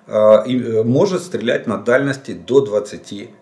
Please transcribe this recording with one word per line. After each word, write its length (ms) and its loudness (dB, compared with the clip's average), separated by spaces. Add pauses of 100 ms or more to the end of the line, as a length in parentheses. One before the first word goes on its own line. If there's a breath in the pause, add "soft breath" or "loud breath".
э, 400 6
и, 120 -2
э, 220 -2
может 400 0
стрелять 460 -6
на 100 -4
дальности 540 -2
до 300 0
двадцати 680 -6 (120)